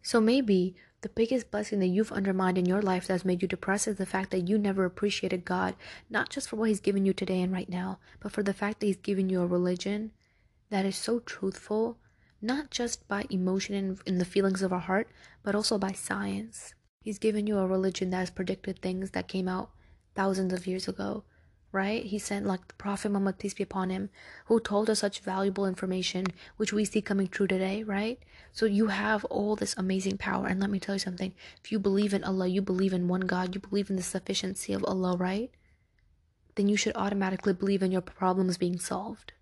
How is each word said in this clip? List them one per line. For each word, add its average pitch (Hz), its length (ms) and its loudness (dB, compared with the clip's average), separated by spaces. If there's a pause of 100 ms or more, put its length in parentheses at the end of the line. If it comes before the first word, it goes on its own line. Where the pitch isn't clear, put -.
So - 180 4
maybe 214 560 4 (260)
the 202 60 -8
biggest 226 420 0
blessing 208 300 -2
that 185 80 4
you've 208 240 2
undermined 185 440 2
in 180 80 2
your 185 160 4
life 185 280 0
that's 185 160 0
made 180 180 2
you 180 60 0
depressed 196 400 0
is 202 80 -2
the 190 100 -2
fact 190 240 -4
that 180 180 0
you 214 80 4
never 196 280 2
appreciated 185 600 -2
God, 185 300 0 (340)
not 220 200 -2
just - 200 -8
for - 60 -6
what 220 140 2
he's 208 120 2
given 196 240 2
you 190 80 4
today 185 300 0
and 185 100 0
right 180 160 -4
now, 180 300 -4 (220)
but 202 100 -8
for 208 140 -2
the 202 80 2
fact 208 260 -2
that 208 80 0
he's 190 100 2
given 190 320 0
you 185 120 2
a 175 60 2
religion 180 680 0 (580)
that 196 160 0
is 190 80 0
so 233 240 -2
truthful, 220 800 -2 (420)
not 269 300 -2
just - 380 -4
by 202 220 -2
emotion 190 440 0
and 196 320 -2
in 180 120 0
the 180 60 2
feelings 190 380 2
of 185 100 0
our 180 60 0
heart, 190 300 0 (340)
but 202 140 0
also 220 200 0
by 196 140 0
science. 196 840 -6 (260)
He's 214 180 -8
given 214 300 2
you 208 100 2
a 190 80 2
religion 190 440 2
that 180 80 0
has 185 120 -2
predicted 190 500 -4
things 185 300 -4
that 180 160 -4
came 185 220 -2
out 185 240 -4 (420)
thousands 190 380 2
of 180 160 -4
years 185 180 -4
ago, 202 380 -6 (480)
right? 196 320 0
He 202 140 -4
sent, 202 280 -4
like, 185 220 -2
the - 60 -20
Prophet 202 340 -4
Muhammad, 196 300 2
peace 196 160 -6
be - 80 -4
upon 190 260 -2
him, 190 220 -4 (340)
who 226 160 4
told 214 300 2
us 208 80 2
such 202 220 -2
valuable 196 460 0
information, 185 600 -2 (320)
which 214 120 0
we 208 140 2
see 208 160 0
coming 196 280 0
true - 180 0
today, 190 360 -2
right? 214 360 -4 (340)
So 226 140 2
you 208 220 4
have 208 380 0
all 208 300 0
this 202 220 -4
amazing 190 400 0
power. 190 280 0
And 190 140 0
let 196 80 0
me 196 100 0
tell 196 160 -4
you 196 40 -2
something. 185 340 -4 (320)
If - 80 -6
you 220 60 0
believe 196 340 2
in 196 120 0
Allah, 190 220 0
you 185 140 2
believe 190 320 2
in 180 160 2
one 185 140 2
God, 185 320 0
you 196 80 -4
believe 202 260 -2
in 190 80 0
the 185 60 -2
sufficiency 190 720 -4
of 190 100 -2
Allah, 185 320 0
right? 190 340 -2 (1040)
Then 202 120 4
you 208 80 4
should 214 180 0
automatically 190 600 2
believe 196 280 2
in 185 80 2
your 185 120 2
problems 185 560 2
being 180 200 0
solved. 214 640 -8